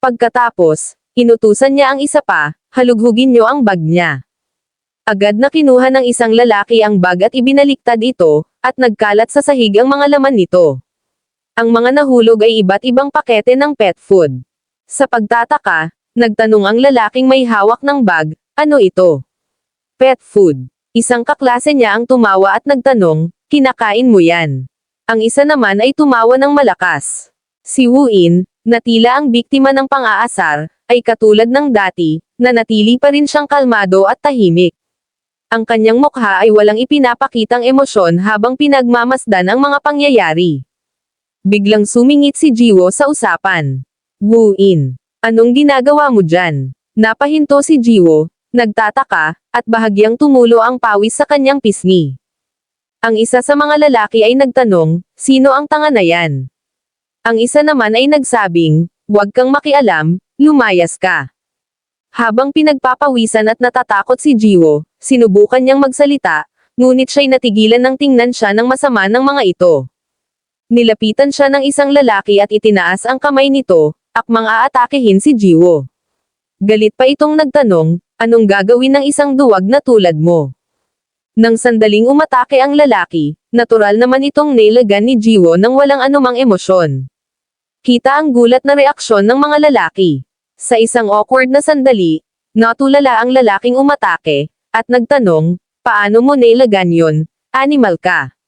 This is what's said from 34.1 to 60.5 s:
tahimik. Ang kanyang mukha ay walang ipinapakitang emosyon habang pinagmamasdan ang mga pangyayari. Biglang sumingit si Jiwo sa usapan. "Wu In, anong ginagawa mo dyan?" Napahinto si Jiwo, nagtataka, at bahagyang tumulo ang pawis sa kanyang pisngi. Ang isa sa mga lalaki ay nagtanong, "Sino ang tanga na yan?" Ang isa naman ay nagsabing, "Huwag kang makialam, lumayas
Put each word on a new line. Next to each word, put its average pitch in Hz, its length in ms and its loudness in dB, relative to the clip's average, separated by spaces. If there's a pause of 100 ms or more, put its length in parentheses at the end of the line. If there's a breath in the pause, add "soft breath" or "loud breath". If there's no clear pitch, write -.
tahimik. 180 480 0 (800)
Ang 226 160 -4
kanyang 226 320 2
mukha 226 480 0
ay 214 80 4
walang 208 240 2
ipinapakitang 247 880 -2
emosyon 233 560 0
habang 214 320 -2
pinagmamasdan 240 960 0
ang 240 80 -2
mga 285 240 -2
pangyayari. 180 800 0 (800)
Biglang 208 400 0
sumingit 285 560 0
si 294 160 2
Jiwo 208 320 2
sa 277 240 -2
usapan. 165 720 -4 (400)
"Wu 214 320 2
In, 170 400 0 (240)
anong 226 320 0
ginagawa 285 640 2
mo 202 80 2
dyan?" 156 480 -2 (240)
Napahinto 285 640 0
si 302 160 0
Jiwo, 175 560 2 (240)
nagtataka, 208 800 -2
at - 320 -8
bahagyang 220 480 0
tumulo 247 480 2
ang 247 160 -2
pawis 208 400 -2
sa 285 80 -2
kanyang 277 320 0
pisngi. 180 560 -2 (880)
Ang 226 160 -2
isa 247 240 0
sa - 160 -4
mga 294 240 0
lalaki 226 400 0
ay 220 80 0
nagtanong, 214 800 0
"Sino 269 400 0
ang 285 160 -2
tanga 302 240 -2
na 240 80 0
yan?" 165 480 -2 (800)
Ang 226 80 0
isa 240 240 0
naman 285 400 0
ay 269 80 0
nagsabing, 170 800 0 (240)
"Huwag 202 240 0
kang 254 160 0
makialam, 202 720 0 (160)
lumayas 233 560 2